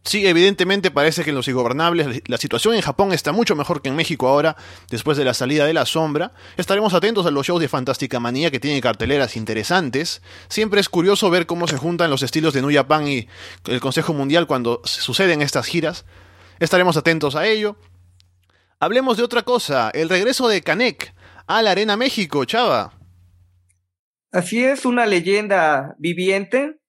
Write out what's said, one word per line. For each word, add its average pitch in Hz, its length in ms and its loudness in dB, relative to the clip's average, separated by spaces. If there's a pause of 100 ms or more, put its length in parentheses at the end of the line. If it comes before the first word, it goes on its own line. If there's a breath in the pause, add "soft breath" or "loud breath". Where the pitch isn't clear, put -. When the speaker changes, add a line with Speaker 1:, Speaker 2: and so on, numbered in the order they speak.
Speaker 1:
Sí, 202 240 -2
evidentemente 185 640 4
parece 151 340 2
que 156 60 -2
en 147 60 0
los 127 120 -2
Ingobernables 131 800 0
la 120 100 -2
situación 202 360 0
en 214 80 2
Japón 196 300 0
está 147 200 0
mucho 208 240 2
mejor 143 280 -4
que 139 60 -4
en 135 60 -4
México 151 320 -2
ahora, 147 280 4 (340 loud breath)
después 135 280 -2
de 143 80 0
la 123 100 0
salida 143 300 0
de 156 80 0
La 143 120 2
Sombra. 160 460 -2 (260 loud breath)
Estaremos 196 380 0
atentos 190 320 2
a 151 40 2
los 139 140 -2
shows 175 160 0
de 147 60 0
Fantástica 131 520 -4
Manía, 127 300 -2
que 131 100 -4
tienen 143 220 -2
carteleras 120 560 0
interesantes. 127 840 -2 (240 loud breath)
Siempre 214 320 0
es 190 100 -2
curioso 190 400 2
ver 170 160 2
cómo 170 220 -4
se 147 100 -4
juntan 170 320 -2
los 135 140 0
estilos 156 320 0
de 131 60 2
New 143 120 0
Japan 143 340 2
y 131 200 -4 (400 loud breath)
el 120 140 -2
Consejo 156 320 -2
Mundial 147 340 2
cuando 120 360 -2
se - 180 -6
suceden 156 420 0
estas 135 240 -2
giras. - 380 -4 (540 soft breath)
Estaremos 180 380 2
atentos 147 380 0
a 160 100 -2
ello. 214 300 0 (1040)
Hablemos 233 380 2
de 240 60 0
otra 240 200 -2
cosa, 139 500 0
el 165 160 -2
regreso 233 380 0
de 196 160 0
Canek 185 500 -2 (320 loud breath)
a 208 160 0
la 208 100 2
Arena 208 260 0
México, 160 480 -2
Chava. 165 480 0 (1400)
Speaker 2:
Así 196 320 0
es, 269 220 0
una 240 200 2
leyenda 185 960 0
viviente. 190 880 -2